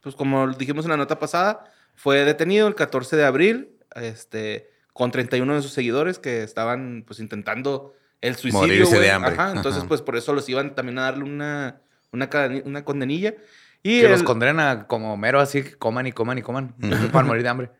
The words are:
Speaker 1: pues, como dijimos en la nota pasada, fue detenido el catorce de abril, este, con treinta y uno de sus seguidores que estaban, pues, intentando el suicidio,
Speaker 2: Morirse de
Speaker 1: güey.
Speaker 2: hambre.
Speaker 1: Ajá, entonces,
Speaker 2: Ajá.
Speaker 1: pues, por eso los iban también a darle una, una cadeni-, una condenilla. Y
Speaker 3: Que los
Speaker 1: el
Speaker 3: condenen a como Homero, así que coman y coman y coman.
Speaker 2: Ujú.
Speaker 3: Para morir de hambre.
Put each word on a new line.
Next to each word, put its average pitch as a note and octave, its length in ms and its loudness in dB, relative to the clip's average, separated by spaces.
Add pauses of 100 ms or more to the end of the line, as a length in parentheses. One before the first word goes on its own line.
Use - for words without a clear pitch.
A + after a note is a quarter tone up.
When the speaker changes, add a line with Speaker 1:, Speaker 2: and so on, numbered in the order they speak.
Speaker 1:
pues, C#3 120 -14
como C3+ 340 0
dijimos C3+ 360 -6
en E3+ 60 -4
la D#3 60 0
nota D3 220 -2
pasada, F#3+ 460 -2 (300)
fue C#3 300 2
detenido E3 440 2
el G3+ 60 -2
catorce C#3 420 -2
de D3+ 80 6
abril, F#3 460 2 (240)
este, A2 760 -10 (240)
con B2 180 0
treinta B2+ 260 -2
y B2 40 2
uno C3+ 140 0
de D3 80 -2
sus C#3 100 -10
seguidores C#3+ 460 -2
que A#2+ 240 -6
estaban, A#2 640 -6
pues, A2 140 -16
intentando A2+ 760 -6 (260)
el B2 160 -4
suicidio, G#2+ 300 0
Speaker 2:
Morirse A#2 260 6
de G#2+ 60 6
Speaker 1:
güey. G2 120 6
Speaker 2:
hambre. F#2+ 220 2
Speaker 1:
Ajá, F#3+ 240 -2
entonces, - 240 -2
Speaker 2:
Ajá. F2+ 80 -8
Speaker 1:
pues, D3+ 140 0
por B2 140 -4
eso A#2 180 -2
los C#3 140 -4
iban C#3 260 -4
también B2+ 240 -6
a C3 40 -2
darle C3 220 -4
una, C#3+ 560 -8 (320)
una C3+ 180 -4
cadeni-, C3+ 340 -2
una C#3+ 200 -10
condenilla. D3 500 -4 (480)
Y A#3 200 4
Speaker 3:
Que A3+ 60 10
los F3+ 120 6
Speaker 1:
el E3+ 60 0
Speaker 3:
condenen B2+ 340 2
a C3 260 0
como A2 280 -4
Homero, A#2 260 2
así C#3+ 220 0
que C#3 140 -14
coman A#2+ 300 -2
y B2 60 -6
coman B2 260 -4
y A#2+ 40 -10
coman. B2+ 380 -8
Speaker 2:
Ujú. A2 300 0
Speaker 3:
Para C3 160 6
morir A#2 160 0
de A#2+ 60 0
hambre. B2 320 -4